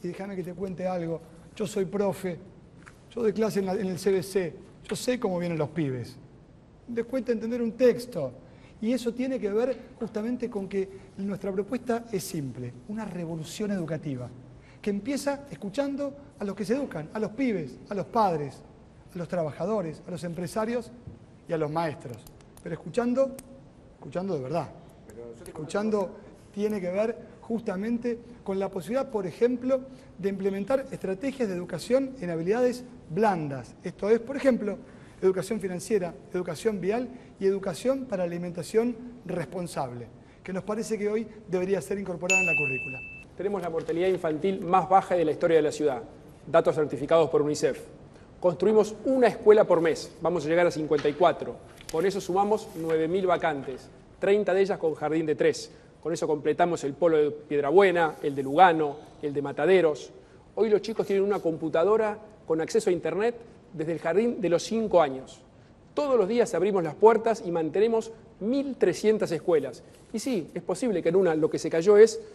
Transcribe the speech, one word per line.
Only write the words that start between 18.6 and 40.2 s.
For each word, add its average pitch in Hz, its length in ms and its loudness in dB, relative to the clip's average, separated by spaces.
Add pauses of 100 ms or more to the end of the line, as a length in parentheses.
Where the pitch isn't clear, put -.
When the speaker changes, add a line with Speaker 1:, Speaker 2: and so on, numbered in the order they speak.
Speaker 1:
a 180 40 -10
los 170 100 -8
trabajadores, 170 800 -4
a - 20 -12
los 165 140 -8
empresarios 220 680 -4 (560)
y 170 60 -4
a 160 60 -2
los 151 120 -2
maestros. 151 460 -4 (460)
Pero 170 120 -8
escuchando, 247 640 -2 (600)
escuchando 175 380 -6
de 135 80 -4
verdad. 135 260 -4 (760)
Escuchando 202 680 -2 (420)
tiene 208 260 -2
que 180 80 -4
ver 214 300 -2 (240)
justamente 226 760 -4 (240)
con 190 160 -4
la 190 120 -2
posibilidad, 233 400 -4
por 202 160 -4
ejemplo, 254 560 0 (340)
de 196 140 -2
implementar 196 600 -2
estrategias 202 600 -4
de 180 40 -4
educación 233 580 -2 (100)
en 175 80 -4
habilidades 226 520 0 (280)
blandas. 156 640 -2 (100)
Esto 190 240 -6
es, 226 120 6
por 262 180 -8
ejemplo, 226 400 2 (420)
educación 185 400 0
financiera, 180 540 -2 (180)
educación 180 480 -2
vial 220 260 0 (320)
y 190 60 -6
educación 196 600 0
para 180 180 -2
alimentación 175 720 -2 (300)
responsable, 160 800 -6 (360)